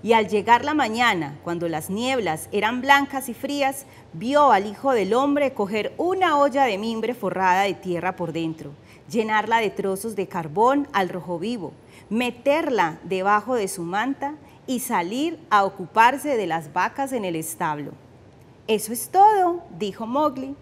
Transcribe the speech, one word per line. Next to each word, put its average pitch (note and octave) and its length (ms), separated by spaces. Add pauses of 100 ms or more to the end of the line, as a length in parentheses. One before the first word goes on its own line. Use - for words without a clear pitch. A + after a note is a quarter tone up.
Y G#3+ 80
al A3 160
llegar A3 380
la D4+ 80
mañana, A3 720
cuando E3+ 240
las D#3+ 200
nieblas G#3+ 600
eran A3 300
blancas C#4 480
y A3+ 40
frías, C#4 520 (260)
vio C4 400
al G3+ 160
hijo A#3+ 240
del G#3 220
hombre C#4+ 400
coger G#3 440
una F4 400
olla C#4 280
de G3+ 120
mimbre A3+ 360
forrada F#3 500
de G3 100
tierra F3+ 440
por D#3+ 160
dentro, D#3+ 380 (380)
llenarla A3 500
de G#3 100
trozos G3 480
de F#3+ 100
carbón G#3+ 640
al G3 160
rojo E3+ 320
vivo, G3 320 (380)
meterla A#3+ 960
debajo G#3 500
de G3 140
su E3+ 140
manta C4 520 (320)
y B3 120
salir B3 600 (100)
a G3+ 140
ocuparse A#3 720
de G3+ 120
las D#3+ 260
vacas A#3+ 400
en A3+ 100
el E3+ 140
establo. D3+ 560 (720)
"Eso G#3+ 240
es - 180
todo", F#4 540 (160)
dijo G#3 260
Mowgli. C4+ 560